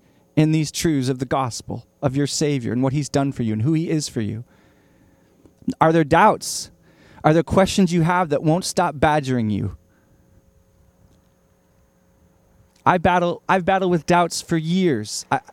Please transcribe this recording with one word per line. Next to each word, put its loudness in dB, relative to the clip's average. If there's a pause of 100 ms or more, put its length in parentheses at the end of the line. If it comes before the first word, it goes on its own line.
(360)
In 4
these 0
truths 0
of -4
the -4
gospel, -4 (160)
of -4
your 0
Savior -2
and 0
what 0
he's -4
done -2
for -6
you -2
and -2
who 0
he -2
is -2
for -4
you? -6 (1400)
Are 6
there 4
doubts? 2 (520)
Are 4
there 4
questions 2
you 2
have 0
that -2
won't 0
stop -2
badgering 0
you? -4 (3000)
I 4
battle, 0
I've 0
battled 0
with 0
doubts 0
for -2
years. -2
I, 0 (140)